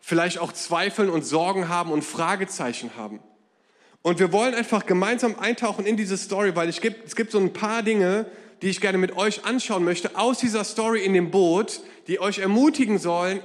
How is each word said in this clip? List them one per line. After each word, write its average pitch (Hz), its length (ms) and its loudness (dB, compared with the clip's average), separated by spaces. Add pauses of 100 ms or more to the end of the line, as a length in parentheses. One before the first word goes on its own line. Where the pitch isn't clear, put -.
vielleicht 170 380 0
auch 170 140 -6
Zweifeln 190 580 0
und 160 140 0
Sorgen 175 440 0
haben 175 240 -2
und 151 100 0
Fragezeichen 165 960 -4
haben. 107 240 -12 (840)
Und 170 160 0
wir 180 140 2
wollen 226 220 2
einfach 226 320 0
gemeinsam 214 520 0
eintauchen 208 480 -2
in 220 100 2
diese 196 200 -2
Story, 190 400 0
weil 170 120 0
ich 165 120 -6
gibt, 220 260 -4
es - 80 -14
gibt 226 160 -2
so 208 80 2
ein 190 140 2
paar 220 300 -2
Dinge, 208 440 2 (360)
die 185 60 0
ich 185 120 -2
gerne 190 180 2
mit 185 180 0
euch 208 280 -2
anschauen 214 400 -2
möchte, 175 320 -2
aus 240 220 0
dieser 220 260 0
Story 220 400 -2
in 190 80 2
dem 175 180 4
Boot, 185 500 2 (260)
die 180 140 -2
euch 196 180 -2
ermutigen 214 600 4
sollen, 175 460 -2